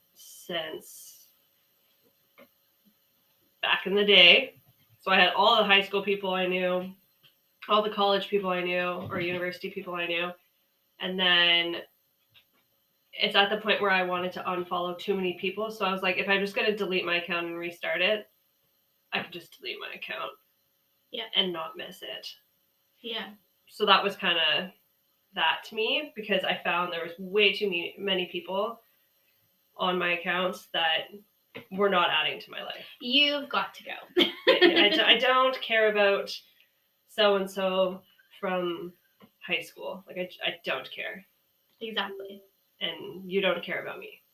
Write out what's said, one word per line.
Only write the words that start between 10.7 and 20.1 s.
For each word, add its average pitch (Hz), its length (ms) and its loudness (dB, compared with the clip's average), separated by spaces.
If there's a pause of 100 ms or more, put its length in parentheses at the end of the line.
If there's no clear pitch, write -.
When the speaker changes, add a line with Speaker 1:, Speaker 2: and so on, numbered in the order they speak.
Speaker 1:
And 185 200 -4
then 175 580 4 (1400)
it's - 220 -2
at 202 140 6
the 214 80 -2
point 202 240 0
where 202 100 2
I 185 120 2
wanted 180 300 -2
to 185 100 -10
unfollow 180 540 -4
too 196 180 -4
many 180 240 -4
people. 208 320 -6
So 214 140 -4
I 185 60 0
was 190 100 -4
like, 185 160 0
"If 196 120 -2
I'm 196 120 4
just 196 140 -4
gonna 214 200 0
delete 185 300 -2
my 175 120 0
account 170 300 -4
and 170 100 -8
restart 170 440 -6
it, 208 280 0 (840)
I 180 100 -2
could - 100 -14
just - 260 -16
delete - 200 -12
my - 140 -10
account - 400 -10 (760)